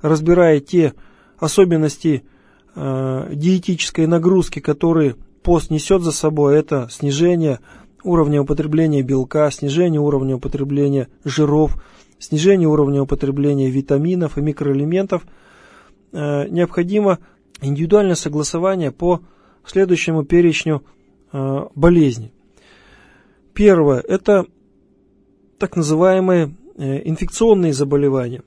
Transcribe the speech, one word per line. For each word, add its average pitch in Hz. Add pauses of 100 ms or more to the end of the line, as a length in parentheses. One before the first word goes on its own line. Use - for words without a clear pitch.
разбирая 156
те 156 (460)
особенности, 160 (520)
э, 131
диетической 170
нагрузки, 170
которые 151 (260)
пост 170
несет 165
за 160
собой, 151
это 147
снижение 151 (440)
уровня 147
употребления 151
белка, 135
снижение 151
уровня 135
употребления 139 (160)
жиров, 147 (360)
снижение 170
уровня 143
употребления 139
витаминов 147
и 143
микроэлементов, 151 (920)
э, 147
необходимо 180 (440)
индивидуальное 170
согласование 160
по 175 (440)
следующему 170
перечню, 160 (500)
э, 135
болезней. 143 (1200)
Первое — 160
это 190 (1120)
так -
называемые, 175 (220)
э, 135
инфекционные 180
заболевания. 135